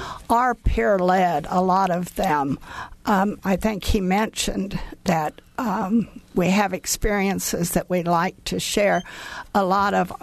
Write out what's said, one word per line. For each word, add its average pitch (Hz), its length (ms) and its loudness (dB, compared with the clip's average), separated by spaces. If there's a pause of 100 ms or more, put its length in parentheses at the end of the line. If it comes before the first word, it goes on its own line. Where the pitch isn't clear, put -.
(300)
are 240 240 4
peer-led, 185 960 2
a 185 100 2
lot 185 300 2
of 175 240 -4
them. 147 440 0 (460)
Um, 202 400 2
I 185 120 0
think 214 280 -2
he - 160 2
mentioned 196 800 -2 (260)
that, 156 360 -2 (180)
um, 220 500 0 (260)
we 180 140 2
have 196 240 2
experiences 190 1000 -2
that - 180 0
we 180 120 0
like 170 420 0
to 185 140 -4
share. 185 440 2 (520)
A 202 100 4
lot 196 280 2
of 185 200 0 (100)